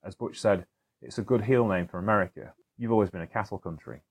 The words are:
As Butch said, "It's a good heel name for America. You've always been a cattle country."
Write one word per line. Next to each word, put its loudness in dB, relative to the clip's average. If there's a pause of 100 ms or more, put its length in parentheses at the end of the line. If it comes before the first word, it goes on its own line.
As -12
Butch -10
said, 2 (360)
"It's -12
a -4
good 2
heel 4
name 0
for -10
America. 0 (240)
You've -4
always 4
been -10
a -8
cattle -6
country." -12